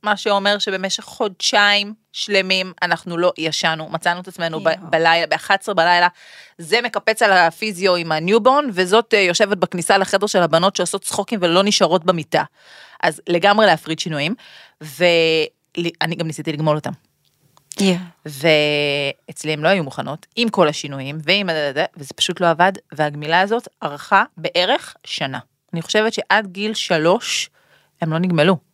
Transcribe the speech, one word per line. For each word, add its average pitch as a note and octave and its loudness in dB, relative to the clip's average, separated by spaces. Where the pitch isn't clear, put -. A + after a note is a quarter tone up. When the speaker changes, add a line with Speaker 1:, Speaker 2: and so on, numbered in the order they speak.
Speaker 1:
מה G#3 0
שאומר G3+ 0
שבמשך F#3+ -4
חודשיים G3+ 0
שלמים F#3+ -2
אנחנו E3+ -2
לא F3+ 2
ישנו, D#3+ -4
מצאנו F3 -2
את F#3 -14
עצמנו E3 -6
ב-, D#3+ 0
Speaker 2:
יואו. E3 -2
Speaker 1:
בלילה, E3 4
באחת F3 0
עשרה G#3 -6
בלילה, F3 4
זה E3+ 0
מקפץ A3 -2
על G#3 6
הפיזיו F3+ 2
עם E3 -4
הניובורן, G3 2
וזאת, F#3 2
אה, G#3 6
יושבת G3 2
בכניסה F#3 0
לחדר G3 0
של G3 2
הבנות E3+ 2
שעושות F3+ -4
צחוקים - -4
ולא F3+ 4
נשארות F#3 2
במיטה. E3 0
אז - -2
לגמרי G3+ 4
להפריד D#3+ 0
שינויים, D#3 -4
ואני D#3+ 0
גם D#3+ -4
ניסיתי D#3 -8
לגמול D3+ 0
אותם. C#3+ -8
Speaker 2:
יואו. F#3+ 2
Speaker 1:
ואצלי D3 -2
הם D3+ -6
לא D#3+ 4
היו F#3 2
מוכנות, C#3 -10
עם A#3 -2
כל F3+ 2
השינויים, C#3+ -8
ועם F#3 0
ה-, - 0
וזה C#3+ -14
פשוט - -4
לא F3 2
עבד, E3+ 4
והגמילה D3+ -2
הזאת A3 -2
ארכה E3 0
בערך F3 -2
שנה. C3+ -8
אני E3 -6
חושבת G#3+ 0
שעד G3+ 0
גיל G3+ -6
שלוש F3 0
הם D#3+ -2
לא D#3+ 0
נגמלו F3 2